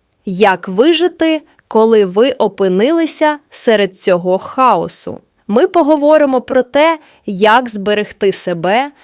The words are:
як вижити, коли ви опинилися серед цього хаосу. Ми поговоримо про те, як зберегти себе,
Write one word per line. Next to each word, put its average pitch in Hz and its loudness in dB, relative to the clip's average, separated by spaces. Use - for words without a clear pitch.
як 185 0
вижити, 320 0
коли 220 2
ви 208 0
опинилися 277 -2
серед 208 -2
цього 185 -2
хаосу. 190 -2
Ми 254 2
поговоримо 294 2
про 254 -2
те, 311 0
як 214 0
зберегти 208 -4
себе, 190 -4